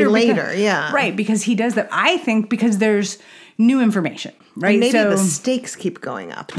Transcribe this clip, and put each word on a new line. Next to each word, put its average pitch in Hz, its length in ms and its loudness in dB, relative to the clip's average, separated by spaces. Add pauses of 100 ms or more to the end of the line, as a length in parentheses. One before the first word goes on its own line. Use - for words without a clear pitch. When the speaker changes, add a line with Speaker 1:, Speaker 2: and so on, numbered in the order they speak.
Speaker 1:
because - 20 4
Speaker 2:
later, 220 440 2
yeah. 180 360 0
Speaker 1:
Right, 185 240 0
because 208 280 0
he 240 120 0
does 220 200 -2
that, - 160 -2
I 339 260 0
think, 220 320 -2
because 220 300 0
there's 208 400 0 (400)
new 247 220 4
information, 202 520 -2 (220)
right? 185 160 0
Speaker 2:
And 220 80 4
maybe 240 120 2
Speaker 1:
So 214 200 4
Speaker 2:
the 190 60 2
stakes 196 580 -2
keep - 260 -6
going 98 300 -10
up, - 160 -14
Speaker 1:
the - 120 -14